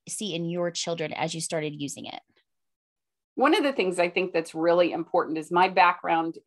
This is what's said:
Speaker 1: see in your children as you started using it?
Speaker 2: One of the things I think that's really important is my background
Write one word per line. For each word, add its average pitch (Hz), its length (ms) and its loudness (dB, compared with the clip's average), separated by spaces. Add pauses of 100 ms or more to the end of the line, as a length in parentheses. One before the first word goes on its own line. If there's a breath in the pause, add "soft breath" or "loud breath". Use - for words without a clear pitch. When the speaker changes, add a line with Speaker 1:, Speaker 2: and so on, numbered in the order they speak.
Speaker 1:
see 202 240 -8
in 170 160 -4
your 175 220 -2
children 165 420 -6
as 165 220 -6
you 165 60 -8
started 151 380 -6
using 127 260 -10
it? - 140 -14 (1160)
Speaker 2:
One 294 200 4
of 359 80 2
the 269 100 0
things 185 260 -2
I 175 100 4
think 180 240 -2
that's 165 220 -2
really 170 360 4
important 160 460 -2
is 151 140 -8
my 175 160 4
background 175 800 2